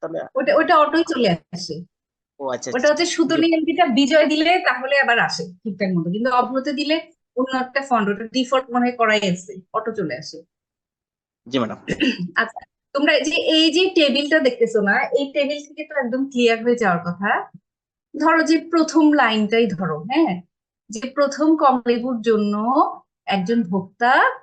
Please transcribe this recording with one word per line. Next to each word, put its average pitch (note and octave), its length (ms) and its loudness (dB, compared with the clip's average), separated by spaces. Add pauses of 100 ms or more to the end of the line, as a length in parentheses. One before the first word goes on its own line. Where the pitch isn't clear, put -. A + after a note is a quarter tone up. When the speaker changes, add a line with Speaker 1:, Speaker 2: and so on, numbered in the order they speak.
Speaker 1:
তাহলে E3 180 -8 (200)
Speaker 2:
ওটা, C#4+ 220 0
ওটা E4+ 220 2
অটোই D#4+ 300 0
চলে B3 160 0 (280)
আসে। D#3+ 200 -10 (640)
Speaker 1:
ও C#3 40 -10 (100)
আচ্ছা, B2 160 -8
Speaker 2:
ওটা A#3+ 80 -2
Speaker 1:
আচ্ছা। D4 120 2
Speaker 2:
হচ্ছে D4+ 240 0
সুতুনি D#4+ 320 2 (100)
এমজিটা E4 280 2 (140)
বিজয় D4 340 4
দিলে D#4+ 200 2 (160)
তাহলে C4 260 -2 (100)
আবার A#3+ 140 2 (100)
আসে - 160 -6 (180)
ঠিকঠাক G3 340 -4
মতো, E3 180 -2
কিন্তু A#3 160 -2 (100)
অভ্রতে C4 400 -2
দিলে D4 160 0 (400)
অন্য C4 160 -2 (120)
একটা C4+ 240 -4
ফন্ট, A3 200 2
ওটা G3+ 160 -4 (120)
ডিফল্ট C4 380 0
মনে B3 120 2
হয় B3 140 -2
করাই G#3+ 220 2 (100)
আছে, F3+ 200 -8 (240)
অটো A3 220 -4
চলে D#3 240 -4
আসে। D#3 160 -16 (1080)
Speaker 1:
জি B2 120 -4
ম্যাডাম। A2 200 -4 (640)
Speaker 2:
আচ্ছা, C4 200 -6 (340)
তোমরা D4 180 2 (160)
যে D#4 80 -4 (200)
এই D#4+ 100 4 (100)
যে F4+ 60 4 (160)
টেবিলটা C#4+ 480 2
দেখতেছো A#3 420 2
না, G#3 80 4 (220)
এই C#4+ 60 -2 (100)
টেবিল D4 320 -2
থেকে D4+ 220 -14
তো D4+ 140 -16
একদম B3+ 200 -4 (100)
ক্লিয়ার A#3 320 2
হয়ে A#3+ 180 0
যাওয়ার F3+ 240 0
কথা। F3 240 -4 (840)
ধরো D#4+ 260 2 (100)
যে D#4+ 60 4 (160)
প্রথম D#4+ 320 2 (160)
লাইনটাই A3 460 2 (100)
ধরো, D#3 200 -4 (140)
হ্যাঁ, C#4+ 240 2 (560)
যে G#3+ 120 -10 (140)
প্রথম C#4+ 320 0 (140)
কমলেবুর B3 560 2 (100)
জন্য G#3 260 2 (800)
একজন G3 240 0 (120)
ভোক্তা G3 420 0 (300)